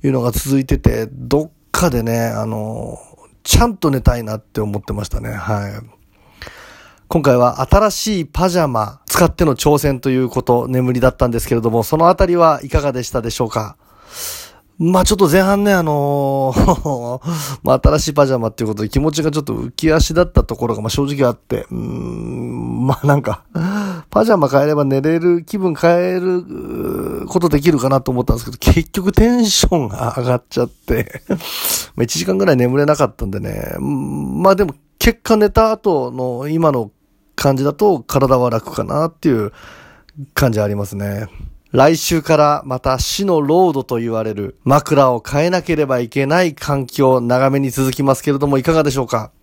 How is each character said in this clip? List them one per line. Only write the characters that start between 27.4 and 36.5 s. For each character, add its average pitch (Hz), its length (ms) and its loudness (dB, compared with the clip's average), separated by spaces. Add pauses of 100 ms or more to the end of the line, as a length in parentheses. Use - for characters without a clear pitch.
で 143 120 2
き 165 100 4
る 147 60 4
か 127 120 0
な 135 120 2
と - 80 -4
思 123 120 0
っ 120 40 0
た - 80 2
ん 120 40 0
で - 20 -8
す - 60 -12
け 120 60 -10
ど、 - 60 -14
結 - 320 4
局 196 220 -2
テ 220 180 4
ン 240 160 2
シ - 220 2
ョ 180 80 2
ン 135 120 0
が 117 300 -6
上 127 60 -4
が 123 120 2
っ 120 140 -6
ち - 100 -4
ゃ 123 40 2
っ 120 40 -2
て、 - 580 -6
<laughs> - 40 -20
ま - 720 -6
あ、 - 20 4
一 117 140 -4
時 170 80 -4
間 190 140 0
ぐ 196 80 2
ら 156 60 4
い 127 40 4
眠 123 220 2
れ 143 80 2
な 151 80 2
か 143 100 0
っ - 100 -8
た 107 120 -8
ん - 20 -6
で 98 100 -6
ね。 - 380 -8
ま 139 720 -2
あ、 190 40 4
で 202 80 0
も 151 100 -4 (240)
結 - 240 0
果 220 160 2
寝 208 140 2
た 220 200 2
後 160 380 -2
の 127 380 -6
今 160 240 2